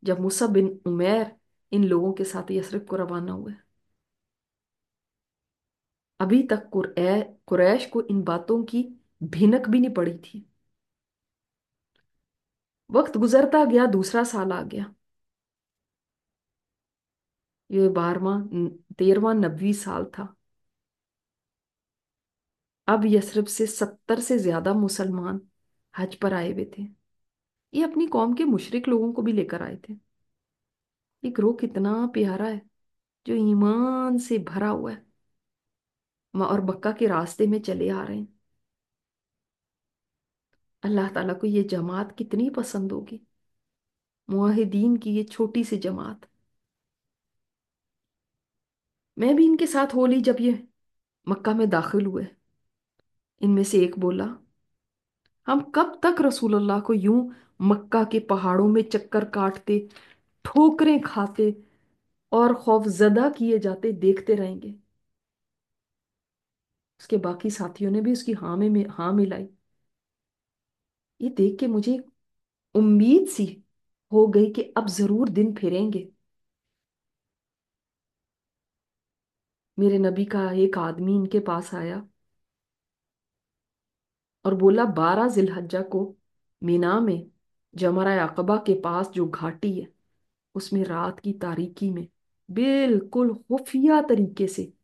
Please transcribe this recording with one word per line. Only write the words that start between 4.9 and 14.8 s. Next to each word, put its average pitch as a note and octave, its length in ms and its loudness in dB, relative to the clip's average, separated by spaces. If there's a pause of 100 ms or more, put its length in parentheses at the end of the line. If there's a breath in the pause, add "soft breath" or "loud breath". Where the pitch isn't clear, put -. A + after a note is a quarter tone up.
अभी G#3+ 240 4
तक G#3+ 260 -4
कुरै-, F#3+ 640 -2 (100)
कुरैश F#3 400 2
को A#3 160 -4
इन G3+ 220 -2
बातों F3 400 -2
की A#3+ 240 -4 (360)
भिनक G#3+ 460 2
भी B3 100 4
नहीं B3+ 140 2
पड़ी E3+ 240 -2
थी। - 320 -20 (2500)
वक्त C#4 260 2
गुजरता C#4 480 4
गया, B3 200 4
दूसरा G3+ 380 0
साल G3 280 -4
आ F3 120 -6
गया। G#3 320 -10 (2750)